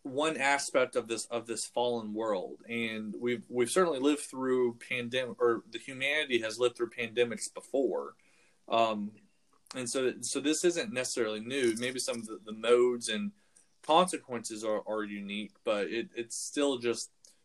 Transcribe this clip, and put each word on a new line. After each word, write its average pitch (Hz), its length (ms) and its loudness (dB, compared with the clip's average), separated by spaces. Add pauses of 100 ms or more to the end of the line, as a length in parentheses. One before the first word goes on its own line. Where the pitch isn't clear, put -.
one 156 340 0
aspect 135 580 2
of 117 140 0
this, 113 180 -4
of 117 200 -4
this 113 180 -4
fallen 117 500 -2
world. 104 540 -2
And 110 500 -4
we've, 120 300 0
we've 120 220 0
certainly 170 280 2
lived 143 220 2
through 127 540 0
pandem-, 120 640 -4
or 117 300 4
the 117 80 -8
humanity 135 640 0
has 110 180 -4
lived 123 160 4
through 117 140 -2
pandemics 113 640 -2
before. 87 640 -2 (540)
Um, 110 420 2 (640)
and 123 160 -6
so, 127 300 0
so 123 180 -4
this 151 260 2
isn't 165 280 0
necessarily 113 480 -2
new. 120 380 0
Maybe 127 200 -2
some 120 200 -4
of 110 80 -8
the, 110 180 -10
the 107 80 -10
modes 120 560 4
and 104 240 -2 (500)
consequences 123 840 2
are, 107 220 0
are 107 160 -2
unique, 101 500 -8 (120)
but 104 240 0
it, 110 260 -4
it 117 180 -6
still 143 460 0
just 117 320 -2 (340)